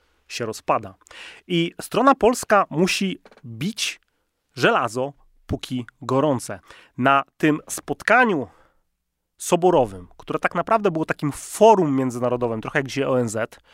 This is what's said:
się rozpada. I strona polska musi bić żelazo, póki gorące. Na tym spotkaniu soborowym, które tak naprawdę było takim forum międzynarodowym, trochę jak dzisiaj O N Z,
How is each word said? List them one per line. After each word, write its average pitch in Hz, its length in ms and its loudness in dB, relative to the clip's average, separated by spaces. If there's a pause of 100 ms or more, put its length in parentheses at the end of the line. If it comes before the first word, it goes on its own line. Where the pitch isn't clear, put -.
(280)
się - 180 -8
rozpada. 107 480 -4 (520)
I 170 340 -2
strona 262 340 2
polska 214 560 2
musi 180 480 -2 (260)
bić 123 560 -8 (540)
żelazo, 131 580 -2 (340)
póki 127 400 -8 (160)
gorące. 127 580 0 (380)
Na 135 260 4 (120)
tym 156 240 2 (100)
spotkaniu 202 800 0 (920)
soborowym, 139 760 0
które - 220 -8
tak - 160 -4
naprawdę 202 360 0
było 160 140 -2
takim - 280 -4
forum 190 640 4
międzynarodowym, 123 640 -2
trochę - 180 -6
jak 139 80 -2
dzisiaj 135 180 -4
O 131 160 0
N 117 80 0
Z, 110 320 -6 (140)